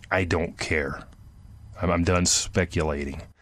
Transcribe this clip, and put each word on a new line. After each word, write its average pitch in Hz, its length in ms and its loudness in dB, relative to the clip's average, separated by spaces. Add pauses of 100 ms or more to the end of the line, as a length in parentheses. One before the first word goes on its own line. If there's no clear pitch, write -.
(120)
I 92 140 4
don't 85 320 0
care. 71 460 -2 (800)
I'm, 87 80 2
I'm 85 140 4
done 90 220 4
speculating. 76 960 0 (200)